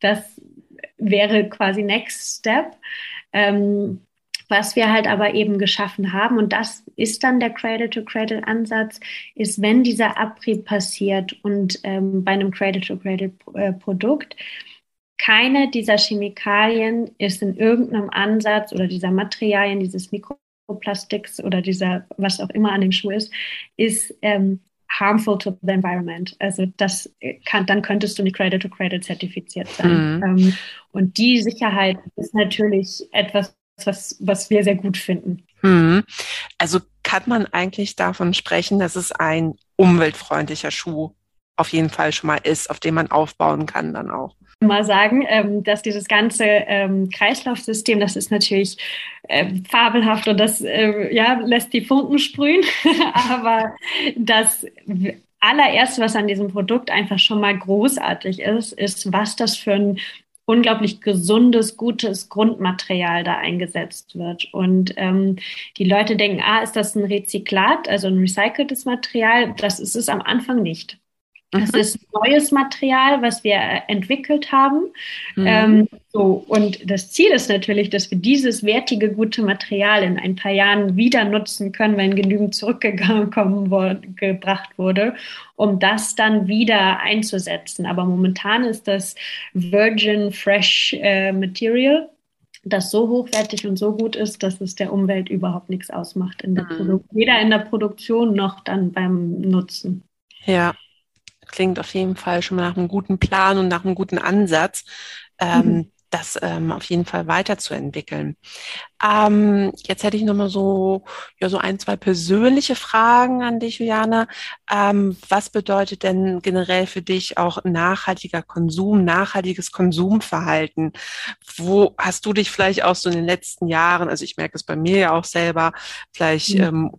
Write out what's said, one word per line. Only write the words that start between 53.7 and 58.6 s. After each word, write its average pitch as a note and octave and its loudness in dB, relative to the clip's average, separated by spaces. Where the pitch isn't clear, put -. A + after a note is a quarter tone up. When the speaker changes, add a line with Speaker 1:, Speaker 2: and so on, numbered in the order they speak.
Speaker 1:
das A3 2
w-, F#3+ -2
allererste, C4 4
was A3 2
an G#3 0
diesem G3+ -2
Produkt G#3 -2
einfach G3 0
schon G#3+ 0
mal G3+ 2
großartig F#3+ 0
ist, A3 -2